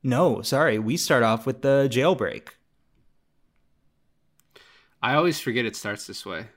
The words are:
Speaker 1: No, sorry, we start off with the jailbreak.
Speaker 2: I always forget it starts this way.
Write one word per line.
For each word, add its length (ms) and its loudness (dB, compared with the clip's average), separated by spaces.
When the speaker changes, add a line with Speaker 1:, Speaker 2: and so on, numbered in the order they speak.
Speaker 1:
No, 380 2
sorry, 380 0
we 160 -2
start 280 2
off 220 2
with 160 -4
the 300 4
jailbreak. 580 0
Speaker 2:
I 140 0
always 240 2
forget 260 -2
it 100 -6
starts 320 -8
this 180 -14
way. 320 -10